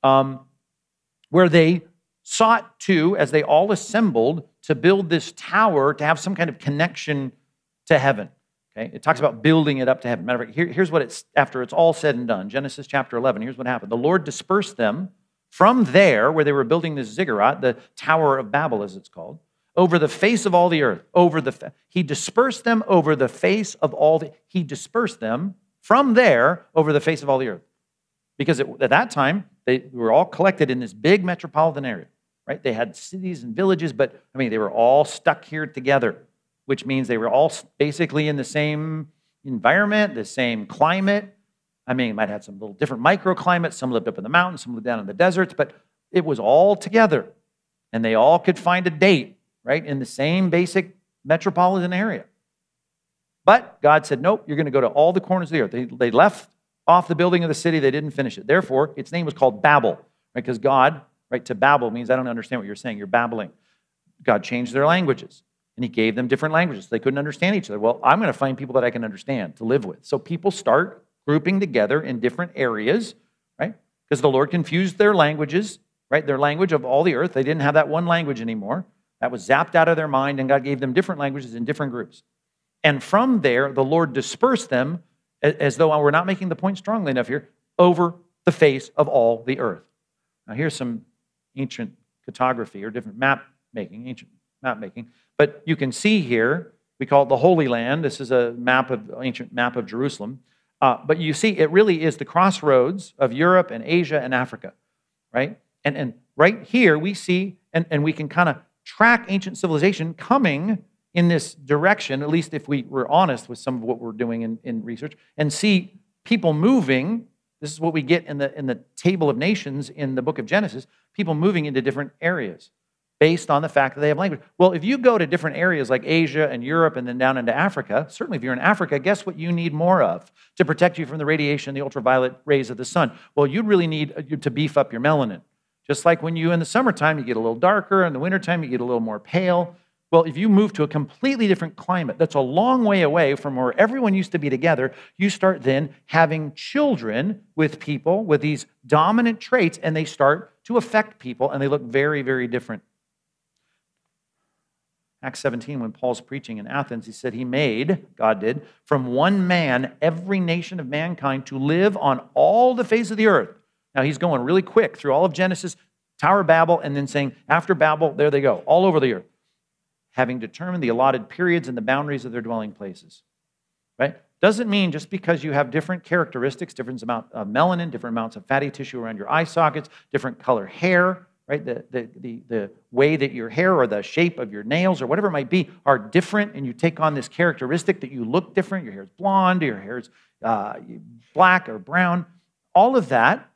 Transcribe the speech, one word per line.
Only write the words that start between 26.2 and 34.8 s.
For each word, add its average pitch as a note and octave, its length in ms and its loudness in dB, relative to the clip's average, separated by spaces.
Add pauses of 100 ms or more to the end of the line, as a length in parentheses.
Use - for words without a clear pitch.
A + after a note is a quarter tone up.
over D#3 180 2
the C#3+ 80 4
face D#3+ 220 -2
of C#3 80 -4
all C3+ 80 2
the C3 100 -2
earth. F2+ 140 -8 (720)
Because C#3 240 0
it, C3+ 60 0 (140)
at B2+ 100 2
that G3+ 200 2
time, D3+ 380 -2 (160)
they B2+ 280 0
were A#2 200 0
all D#3 140 4
collected F#3 440 0
in B2+ 100 -2
this A2+ 120 -10
big E3+ 320 2
metropolitan D#3+ 640 -2
area, G#2+ 200 -8 (400)
right? - 160 -10
They C3 100 -2
had A2 240 -6
cities F#3 460 -12
and A#2 140 -12
villages, F3 360 0
but, B2+ 280 -2 (140)
I C3 40 -12
mean, B2+ 120 -2
they A2 80 -2
were G#2+ 120 -2
all B2+ 340 4